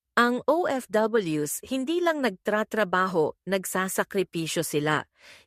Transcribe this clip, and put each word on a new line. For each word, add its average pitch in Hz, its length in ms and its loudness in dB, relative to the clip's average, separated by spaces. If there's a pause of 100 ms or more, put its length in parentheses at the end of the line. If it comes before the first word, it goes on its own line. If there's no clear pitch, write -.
(120)
Ang 240 320 2
O 320 240 2
F 262 240 -4
Ws 202 800 0
hindi 302 320 -2
lang 320 160 0
nagtratrabaho, 190 1120 0 (160)
nagsasakripisyo 185 1120 -2
sila. 151 480 0 (380)